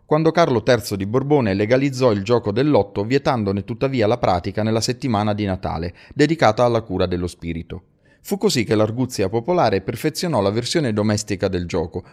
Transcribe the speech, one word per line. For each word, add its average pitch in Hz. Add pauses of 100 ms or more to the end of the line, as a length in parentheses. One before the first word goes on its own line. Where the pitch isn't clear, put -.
quando 160
Carlo 135
terzo 113
di 95
Borbone 127
legalizzò 127
il 101
gioco 110
del 131
lotto, 104
vietandone 113
tuttavia 123
la 107
pratica 98
nella 110
settimana 110
di 104
Natale, 85 (200)
dedicata 131
alla 117
cura 92
dello 90
spirito. 82 (380)
Fu -
così 220
che 110
l'Arguzia 107
popolare 117
perfezionò 147
la 98
versione 120
domestica 104
del 90
gioco, 87